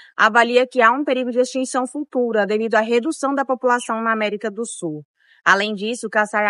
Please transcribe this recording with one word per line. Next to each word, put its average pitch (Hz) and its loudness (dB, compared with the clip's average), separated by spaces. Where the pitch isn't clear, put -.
avalia 233 4
que 247 -2
há 226 6
um 269 0
perigo 254 -2
de 240 -4
extinção 254 -2
futura 240 -2
devido 214 0
à 214 4
redução 240 -2
da 277 0
população 247 -2
na 226 -2
América 214 -2
do 208 -8
Sul. 156 -10
Além 202 2
disso, 220 -6
caçar 214 0